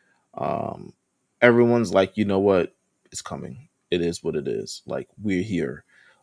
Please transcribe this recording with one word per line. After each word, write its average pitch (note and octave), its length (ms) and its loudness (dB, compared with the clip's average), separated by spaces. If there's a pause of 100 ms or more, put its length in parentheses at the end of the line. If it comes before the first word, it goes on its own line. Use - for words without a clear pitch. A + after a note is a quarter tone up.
(360)
um, - 580 -6 (480)
everyone's A#2+ 520 4
like, F#2+ 240 2
"You G#2+ 80 0
know G2 140 0
what? G2 340 2 (380)
It's - 100 -12
coming. C#2 480 -14 (220)
It F2 100 2
is E2+ 220 -2
what D#2 120 -4
it D2 120 -4
is. A1 400 -6
Like, C#2 200 -8 (140)
we're F#2+ 220 0
here." E2 400 -4 (400)